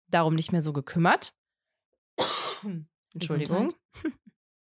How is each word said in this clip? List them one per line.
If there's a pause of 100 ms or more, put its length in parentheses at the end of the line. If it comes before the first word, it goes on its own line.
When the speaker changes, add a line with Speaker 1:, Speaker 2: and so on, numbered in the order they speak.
Speaker 1:
darum
nicht
mehr
so
gekümmert. (840)
<coughs> (260)
Entschuldigung.
Speaker 2:
Gesundheit. (880)